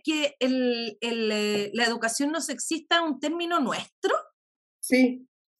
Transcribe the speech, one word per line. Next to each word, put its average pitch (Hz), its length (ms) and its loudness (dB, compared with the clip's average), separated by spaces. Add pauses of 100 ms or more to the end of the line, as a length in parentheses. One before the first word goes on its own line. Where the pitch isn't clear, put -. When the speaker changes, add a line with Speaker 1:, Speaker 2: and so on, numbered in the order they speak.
Speaker 1:
que 302 360 -2
el, 247 640 0
el, 226 300 -2
eh, 208 420 0
la 233 120 2
educación 233 460 0
no 320 100 -2
sexista - 560 -2
es 339 40 4
un 311 180 -2
término 339 400 -2
nuestro. 269 560 0 (640)
Speaker 2:
Sí. 254 480 2 (320)